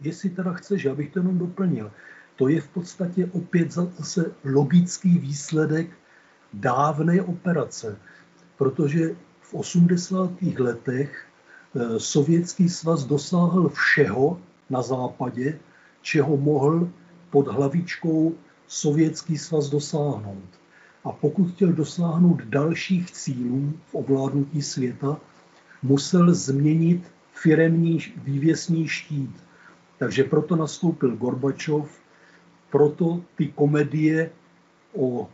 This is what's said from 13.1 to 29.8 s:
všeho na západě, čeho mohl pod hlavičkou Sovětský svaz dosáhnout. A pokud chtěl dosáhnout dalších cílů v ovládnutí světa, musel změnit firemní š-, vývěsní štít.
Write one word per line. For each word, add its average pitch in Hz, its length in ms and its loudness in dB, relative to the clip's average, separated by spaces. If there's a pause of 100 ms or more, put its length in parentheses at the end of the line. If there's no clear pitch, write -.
všeho 139 720 0 (280)
na 127 120 -2
západě, 127 760 -4 (420)
čeho 147 360 0
mohl 151 520 2 (400)
pod 143 180 4
hlavičkou 160 880 0 (320)
Sovětský 156 680 0
svaz 143 320 -2
dosáhnout. 117 800 -4 (540)
A - 80 -8
pokud 175 420 0
chtěl 180 200 2
dosáhnout 165 680 2
dalších 165 680 -2
cílů 135 640 -4 (120)
v - 100 -12
ovládnutí 135 680 -2
světa, 139 580 -4 (640)
musel 165 500 4
změnit 160 680 2 (320)
firemní 165 600 4
š-, - 220 -6
vývěsní 147 680 0
štít. 135 480 -6 (600)